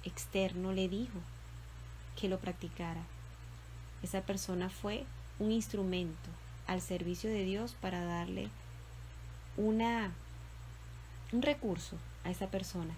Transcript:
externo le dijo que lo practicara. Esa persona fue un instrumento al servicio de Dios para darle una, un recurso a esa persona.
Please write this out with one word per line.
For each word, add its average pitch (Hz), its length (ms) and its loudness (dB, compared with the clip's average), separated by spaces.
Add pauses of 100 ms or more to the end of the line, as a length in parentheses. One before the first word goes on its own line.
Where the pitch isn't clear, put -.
externo 190 640 2
le 190 160 4
dijo 208 320 0 (960)
que 196 140 2
lo 185 100 4
practicara. 170 640 -2 (1000)
Esa 190 200 2
persona 190 480 2
fue 214 360 0 (340)
un 214 120 6
instrumento 185 800 2 (380)
al 185 120 4
servicio 180 500 0
de 214 140 4
Dios 202 380 2
para 180 240 2
darle 180 440 0 (1080)
una, 220 560 6 (1200)
un 240 80 6
recurso 240 560 2 (260)
a 170 60 2
esa 185 180 0
persona. 180 500 0